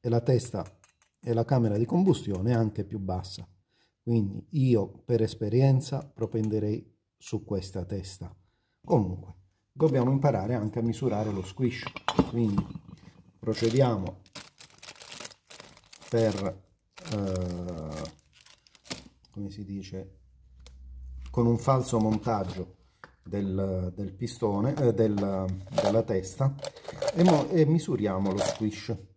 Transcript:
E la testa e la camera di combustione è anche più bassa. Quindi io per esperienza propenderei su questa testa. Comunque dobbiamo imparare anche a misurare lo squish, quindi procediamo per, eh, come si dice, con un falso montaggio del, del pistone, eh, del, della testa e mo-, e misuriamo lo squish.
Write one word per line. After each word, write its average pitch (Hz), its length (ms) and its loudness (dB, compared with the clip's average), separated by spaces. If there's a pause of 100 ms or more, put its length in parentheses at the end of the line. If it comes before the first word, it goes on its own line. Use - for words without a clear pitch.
E 123 80 -4
la 117 140 4
testa 113 420 0 (560)
e 117 140 -2
la 113 100 2
camera 113 320 4
di 117 80 2
combustione 120 680 2
è - 20 4
anche 110 300 0
più 107 160 -8
bassa. 95 460 -6 (540)
Quindi 107 520 0
io 123 360 4
per - 320 0
esperienza 131 880 2
propenderei 107 800 -2 (340)
su - 220 -6
questa 95 400 -4
testa. 95 500 -10 (500)
Comunque 95 500 0 (360)
dobbiamo 135 400 2
imparare 123 460 2
anche 107 240 -4
a - 20 0
misurare 110 480 0
lo 95 140 -4
squish, 117 400 -4 (460)
quindi 110 360 0 (720)
procediamo 113 840 0 (1900)
per, 98 540 0 (480)
eh, 87 1000 -4 (1160)
come 101 200 -10
si 101 140 -12
dice, 95 540 -12 (1120)
con 120 160 2
un 117 120 4
falso 123 420 2
montaggio 104 800 -2 (440)
del, 95 720 -2
del 95 200 -8
pistone, 113 600 -2
eh, 131 180 4
del, 107 220 4 (680)
della 104 220 4
testa 113 500 0 (640)
e 170 80 4
mo-, 175 280 6
e 165 140 6
misuriamo 104 680 2
lo 98 60 0
squish. 104 580 -2 (200)